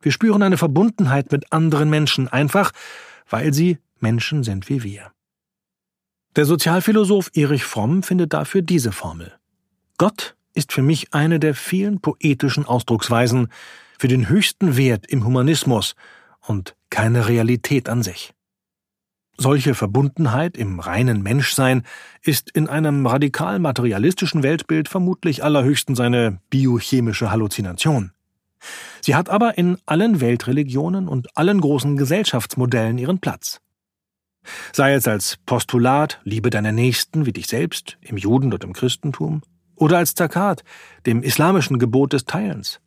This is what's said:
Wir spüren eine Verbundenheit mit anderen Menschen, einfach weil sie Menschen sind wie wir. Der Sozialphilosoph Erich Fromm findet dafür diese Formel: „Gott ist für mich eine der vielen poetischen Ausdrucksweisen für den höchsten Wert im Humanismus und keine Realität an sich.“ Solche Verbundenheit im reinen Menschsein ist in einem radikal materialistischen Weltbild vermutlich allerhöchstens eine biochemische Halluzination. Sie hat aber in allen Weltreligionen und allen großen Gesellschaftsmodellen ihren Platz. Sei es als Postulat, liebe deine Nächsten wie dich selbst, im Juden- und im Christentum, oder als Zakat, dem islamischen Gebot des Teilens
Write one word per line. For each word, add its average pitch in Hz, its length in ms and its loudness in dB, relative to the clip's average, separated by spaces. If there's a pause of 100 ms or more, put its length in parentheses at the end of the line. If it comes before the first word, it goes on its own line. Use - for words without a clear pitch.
Wir 143 100 2
spüren 208 300 4
eine 190 160 4
Verbundenheit 151 720 2
mit 143 220 -2
anderen 151 340 2
Menschen, 151 400 0
einfach 151 440 0 (580)
weil 135 240 0
sie 170 240 2 (200)
Menschen 120 460 -2
sind 98 240 -6
wie 139 140 -4
wir. 101 280 -14 (1300)
Der 147 80 4
Sozialphilosoph 185 880 2
Erich 143 320 0
Fromm 135 380 0
findet 175 320 0
dafür 151 260 -2
diese 156 320 0
Formel: 85 400 -12 (640)
„Gott - 400 -2 (160)
ist - 220 -4
für 139 80 0
mich 143 320 0
eine 156 260 2
der 151 140 2
vielen 190 480 -2
poetischen 143 640 0
Ausdrucksweisen 120 840 0 (500)
für 135 100 0
den 127 200 2
höchsten 180 480 2
Wert 123 300 2
im 131 180 0
Humanismus 127 720 2 (500)
und 98 300 -6 (140)
keine 113 380 2
Realität 120 600 2
an 117 140 -2
sich.“ - 320 -10 (1040)
Solche 135 360 2
Verbundenheit 135 840 0
im 98 200 -4
reinen 104 440 0
Menschsein 127 640 0 (360)
ist - 300 -4
in 156 180 -2
einem 143 380 0
radikal 147 540 -2
materialistischen 139 800 0
Weltbild 156 480 -2
vermutlich 180 520 -2
allerhöchstens 139 580 0
eine 120 380 2 (120)
biochemische 120 800 0
Halluzination. 104 840 -2 (880)
Sie - 140 0
hat 165 140 0
aber 214 300 0
in 180 280 2
allen 185 340 2
Weltreligionen 139 880 -2
und 131 280 -6
allen 185 240 2
großen 143 360 0
Gesellschaftsmodellen 123 1000 0
ihren 151 200 -2
Platz. - 420 -8 (1120)
Sei 139 220 2
es 131 140 0
als 104 360 -2
Postulat, 127 800 0
liebe 107 260 -2
deine 107 220 -2
Nächsten 127 540 0
wie 113 60 -4
dich - 160 -10
selbst, - 520 -6
im - 160 -10
Juden- 117 360 0
und 113 100 -6
im 92 100 -12
Christentum, 147 720 -4 (320)
oder 160 240 4
als 170 160 0
Zakat, 180 480 0 (420)
dem 117 180 0
islamischen 147 560 2
Gebot 127 340 2
des 139 120 -2
Teilens 170 640 -8